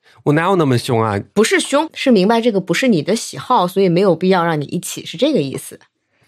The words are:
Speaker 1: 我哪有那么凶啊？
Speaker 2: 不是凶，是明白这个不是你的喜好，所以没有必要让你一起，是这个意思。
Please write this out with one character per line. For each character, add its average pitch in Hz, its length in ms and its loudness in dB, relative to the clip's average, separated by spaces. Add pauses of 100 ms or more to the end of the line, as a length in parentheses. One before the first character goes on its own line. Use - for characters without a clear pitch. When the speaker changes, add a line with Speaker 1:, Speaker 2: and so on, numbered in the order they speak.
(240)
Speaker 1:
我 151 100 2
哪 160 100 2
有 190 140 2
那 160 80 2
么 127 120 2
凶 117 240 0
啊？ 107 160 0 (160)
Speaker 2:
不 208 80 2
是 359 160 2
凶， 311 360 -2
是 - 180 0
明 190 160 4
白 233 140 2
这 233 100 0
个 196 80 -2
不 170 140 -4
是 254 160 0
你 170 120 2
的 196 140 -2
喜 - 220 -10
好， - 280 0
所 185 160 -2
以 196 60 4
没 175 140 2
有 196 120 4
必 160 140 -2
要 185 160 2
让 165 160 -2
你 139 60 -6
一 - 120 -8
起， - 280 -10
是 - 100 -14
这 269 160 0
个 247 80 0
意 139 160 -4
思。 - 240 -14 (480)